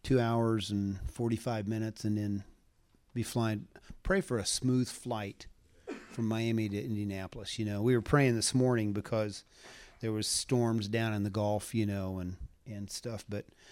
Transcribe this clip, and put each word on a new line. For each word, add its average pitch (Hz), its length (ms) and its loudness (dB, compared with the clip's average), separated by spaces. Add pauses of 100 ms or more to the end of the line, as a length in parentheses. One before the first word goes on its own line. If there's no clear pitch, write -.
two 127 160 6
hours 113 500 2
and 101 300 0 (100)
forty-five 113 560 -2
minutes 110 380 -4
and 107 120 2
then 104 280 -2 (720)
be 117 100 -2
flying. 110 420 -2 (380)
Pray 190 160 2
for 127 180 -2
a 95 80 -4
smooth 127 420 2
flight 107 600 -8 (640)
from 113 160 -2
Miami 110 400 2
to 101 140 -2
Indianapolis. 104 760 -4
You 113 60 0
know, 104 180 0
we 123 140 6
were 113 60 4
praying 135 340 6
this - 180 0
morning 123 380 4
because 107 520 -2 (560)
there 113 120 -2
was 107 140 -2
storms 113 640 2
down 113 260 0
in 101 100 0
the 104 60 0
Gulf, 104 440 0
you 110 100 4
know, 95 340 -2
and, 90 180 -6 (300)
and 101 240 -8
stuff. 113 380 -8
But 101 180 -6 (260)